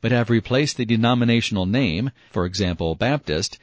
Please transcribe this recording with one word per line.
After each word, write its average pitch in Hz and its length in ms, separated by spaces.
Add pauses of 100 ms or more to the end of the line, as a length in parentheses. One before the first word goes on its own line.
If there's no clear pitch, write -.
but 117 120
have 120 180
replaced 123 460
the 123 80
denominational 117 800
name, 110 460 (180)
for 90 160
example, 90 480
Baptist, 101 680